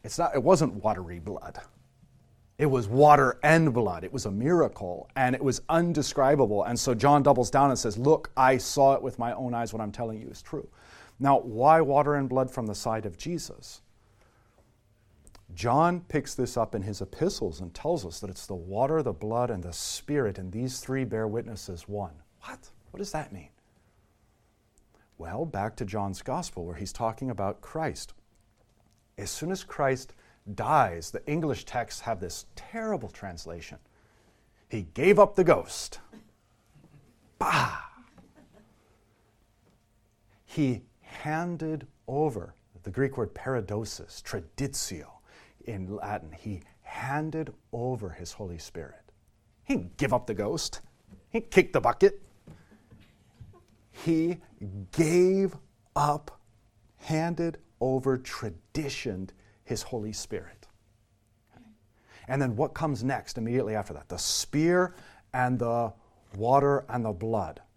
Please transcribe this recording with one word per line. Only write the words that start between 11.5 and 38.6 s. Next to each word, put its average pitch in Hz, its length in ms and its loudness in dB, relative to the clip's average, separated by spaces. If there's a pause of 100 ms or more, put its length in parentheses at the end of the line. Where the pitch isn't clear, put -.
water 143 340 4
and 139 140 0
blood 127 220 2
from 117 160 -4
the 104 80 -4
side 110 320 -4
of 87 120 -10
Jesus? - 640 -10 (1700)
John 156 480 2
picks - 320 -4
this 123 220 -2
up 113 180 0
in 104 80 -2
his 101 180 -6
epistles 101 600 -4
and 87 140 -10
tells 151 300 -4
us 82 160 -12
that 95 100 -10
it's - 160 -14
the 98 80 -10
water, 110 480 0
the 120 100 -2
blood, 113 380 -2
and 92 120 -6
the 87 100 -10
Spirit, 120 680 -4
and 92 140 -10
these 127 280 -6
three 131 240 -4
bear 110 220 -4
witness 110 420 -8
as 85 200 -12
one. 95 340 -10 (200)
What? - 280 -18 (220)
What - 60 -16
does 196 120 -8
that 156 220 -8
mean? 87 180 -16 (1700)
Well, 98 260 -8
back 110 320 -6
to 127 80 -8
John's 98 380 -4
Gospel, 160 420 -8
where 85 120 -10
he's 101 160 -10
talking 117 380 -4
about 101 300 -4
Christ. - 540 -8 (1040)
As 101 140 -8
soon 160 180 -6
as 190 140 -6
Christ 135 500 -2 (400)
dies, 107 560 2
the - 180 -8
English 151 360 -2
texts - 380 -6
have 110 180 -4
this - 340 -10
terrible 220 540 -6
translation. 85 680 -14 (920)
"He 107 140 -6
gave 165 360 4
up 196 160 8
the 185 100 4
ghost." - 560 2 (1400)
Bah! - 420 0 (2750)